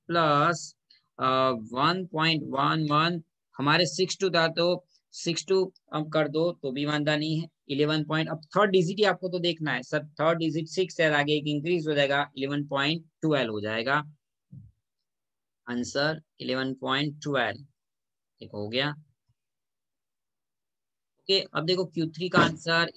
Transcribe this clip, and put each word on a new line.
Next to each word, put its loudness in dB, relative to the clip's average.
plus, 2
uh, 0
one 0
point 2
one 2
one, 2
हमारे 2
सिक्स -2
टू 0
था, 4
तो 0
सिक्स -4
टू 4
अब -4
कर 2
दो 0
तो -4
भी -4
वांदा 2
नहीं -2
है। -4
इलेवन 2
पॉइंट, -2
अब -8
third 4
digit 2
ही 2
आपको 0
तो -2
देखना -2
है -4
सर, -4
third 2
digit -2
six -4
है, 4
आगे 2
एक 0
increase -2
हो 0
जाएगा, 2
इलेवन -2
पॉइंट -2
ट्वेल्व 0
हो -6
जाएगा -2
Answer, -4
इलेवन -4
पॉइंट -2
ट्वेल्व, -2
ठीक -18
हो -8
गया। -2
ओके, 0
अब -4
देखो 0
क्यू -4
थ्री -6
का 2
आंसर 2